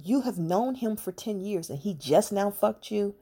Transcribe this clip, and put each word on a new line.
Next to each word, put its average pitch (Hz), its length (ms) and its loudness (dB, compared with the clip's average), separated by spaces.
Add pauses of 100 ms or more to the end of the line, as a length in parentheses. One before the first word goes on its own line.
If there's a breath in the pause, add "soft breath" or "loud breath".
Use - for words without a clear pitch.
you 240 180 2
have 240 160 -2
known 190 380 2
him 220 200 -2
for 190 160 -6
ten 208 280 -4
years 185 300 -4
and 139 100 -6
he 202 160 -4
just 147 360 4
now 202 200 2
fucked - 400 -2
you, 202 300 0